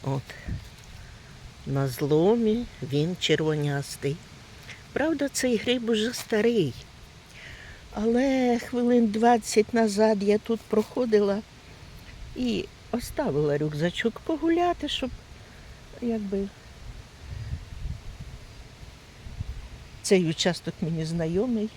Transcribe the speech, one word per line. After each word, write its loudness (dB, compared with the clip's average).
От. -2
На 0
зломі 4
він 0
червонястий. 0
Правда, 0
цей 2
гриб 0
уже 2
старий. 2
Але 4
хвилин 4
двадцять 4
назад 4
я 4
тут -2
проходила 2
і 0
оставила 0
рюкзачок 0
погуляти, 2
щоб, -4
якби, -2
цей 4
участок -2
мені -2
знайомий 0